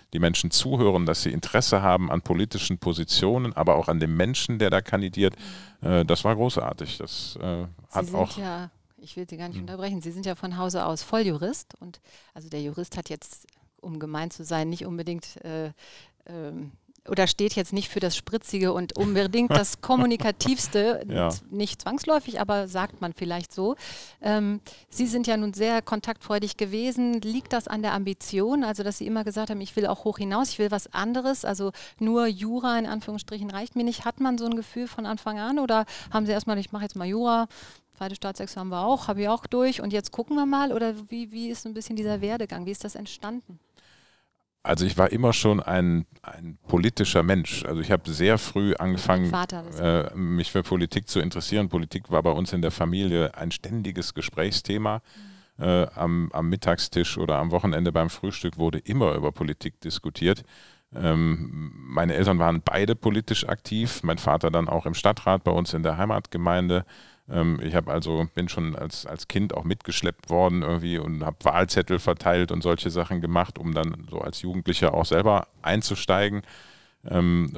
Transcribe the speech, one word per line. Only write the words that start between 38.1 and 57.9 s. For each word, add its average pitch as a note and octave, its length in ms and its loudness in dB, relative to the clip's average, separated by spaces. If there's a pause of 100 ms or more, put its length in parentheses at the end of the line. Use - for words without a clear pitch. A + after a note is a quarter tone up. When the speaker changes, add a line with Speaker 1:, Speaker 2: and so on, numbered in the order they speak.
Speaker 2:
Staatsexamen F#3+ 560 -8
war F3+ 120 -2
auch, B3+ 220 2
habe G3+ 160 0
ich G3+ 60 0
auch A3+ 180 0
durch B3+ 340 2
und G3+ 120 -4
jetzt G#3 180 -2
gucken A#3+ 240 -4
wir D4 120 4
mal“, C#4 260 2
oder A3+ 220 0 (140)
wie, A#3 220 -8
wie A#3 200 -8
ist A#3 120 -10
so A3+ 60 -10
ein A3 60 -10
bisschen A3 200 -8
dieser G#3 260 -2
Werdegang, G3+ 460 -4
wie G3 60 -4
ist - 100 -10
das G#3 140 -8
entstanden? G#3 640 -12 (1040)
Speaker 1:
Also E2 220 2
ich F#2+ 140 0
war F#2 140 6
immer A#2 200 4
schon G#2 300 4
ein, F2 440 2 (160)
ein E2 440 -14
politischer F2+ 560 4
Mensch. F2+ 420 2
Also D#2+ 160 -4
ich - 120 0
habe E2 180 2
sehr F2+ 260 4
früh G2+ 380 0
angefangen, F#2 480 2
Speaker 2:
Mein F2 80 2
Vater, F3 320 -4
das D#2+ 160 -12
Speaker 1:
äh, E2+ 380 2
mich F2 340 0
für F#2+ 140 0
Politik F2+ 440 -2
zu G2 120 0
interessieren. F2+ 480 0
Politik E2+ 420 -4
war E2 140 4
bei E2+ 80 4
uns F2 200 -2
in F2 100 0
der D#2+ 100 2
Familie E2+ 640 0
ein E2+ 160 -6
ständiges G2 600 -6
Gesprächsthema. G#2 880 -2 (560)
Speaker 2:
Mhm. - 60 -8
Speaker 1:
Äh, F2+ 300 4
am, E2+ 380 0
am E2 160 -2
Mittagstisch - 680 0
oder D#2+ 200 2
am E2 160 0
Wochenende F2 400 2